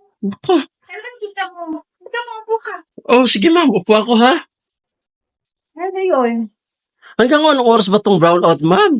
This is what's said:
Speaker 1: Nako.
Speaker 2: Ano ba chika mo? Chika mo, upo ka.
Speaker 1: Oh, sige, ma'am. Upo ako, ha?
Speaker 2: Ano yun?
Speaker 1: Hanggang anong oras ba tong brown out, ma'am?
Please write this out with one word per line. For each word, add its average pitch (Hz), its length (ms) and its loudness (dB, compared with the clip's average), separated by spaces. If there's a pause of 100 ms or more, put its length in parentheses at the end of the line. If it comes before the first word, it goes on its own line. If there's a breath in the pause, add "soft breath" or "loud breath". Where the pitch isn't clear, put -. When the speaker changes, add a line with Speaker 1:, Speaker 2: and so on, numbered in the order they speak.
(220)
Speaker 1:
Nako. 208 380 -4
Speaker 2:
Ano - 400 -14
ba 480 160 -18
chika 403 340 -12
mo? 330 300 -12 (180)
Chika 370 240 -12
mo, 480 100 -14 (100)
upo 440 180 -6
ka. 403 160 -14 (340)
Speaker 1:
Oh, 247 140 2
sige, 214 260 -2
ma'am. 330 200 2
Upo 202 240 -2
ako, 226 240 0
ha? 247 180 2 (1400)
Speaker 2:
Ano 370 240 -8
yun? 247 540 -2 (640 loud breath)
Speaker 1:
Hanggang 277 280 2
anong 277 280 2
oras 220 180 2
ba 196 100 2
tong 202 220 0
brown 170 220 2
out, 165 200 2
ma'am? 247 380 2